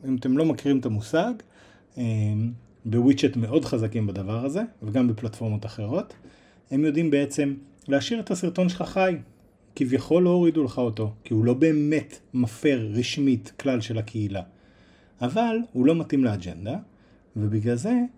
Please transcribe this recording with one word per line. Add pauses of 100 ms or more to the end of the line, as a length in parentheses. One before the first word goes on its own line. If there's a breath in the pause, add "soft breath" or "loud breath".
אם
אתם
לא
מכירים
את
המושג, (640 soft breath)
אה, (800)
בוויצ'ט
מאוד
חזקים
בדבר
הזה, (200)
וגם
בפלטפורמות
אחרות, (560 loud breath)
הם
יודעים
בעצם (340)
להשאיר
את
הסרטון
שלך
חי. (640)
כביכול
לא
הורידו
לך
אותו, (120)
כי
הוא
לא
באמת (160)
מפר
רשמית
כלל
של
הקהילה. (800 soft breath)
אבל (160)
הוא
לא
מתאים
לאג'נדה, (600 soft breath)
ובגלל
זה (180)